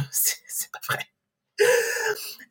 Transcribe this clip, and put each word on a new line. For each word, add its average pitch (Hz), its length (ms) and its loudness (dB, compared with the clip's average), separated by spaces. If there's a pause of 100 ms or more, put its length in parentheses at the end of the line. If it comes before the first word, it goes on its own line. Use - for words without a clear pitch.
<laughs> - 80 -6
c'est, - 280 -2 (100)
c'est - 220 -8
pas - 180 -14
vrai. - 160 -4 (1500)